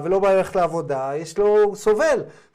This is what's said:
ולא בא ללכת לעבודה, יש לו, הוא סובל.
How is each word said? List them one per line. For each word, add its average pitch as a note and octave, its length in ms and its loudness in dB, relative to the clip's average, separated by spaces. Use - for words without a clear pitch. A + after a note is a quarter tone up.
ולא F#3+ 140 0
בא F#3+ 160 2
ללכת F#3+ 220 0
לעבודה, D#3+ 600 -2
יש E3 220 -8
לו, G#3 240 4
הוא G3+ 140 0
סובל. A3+ 460 0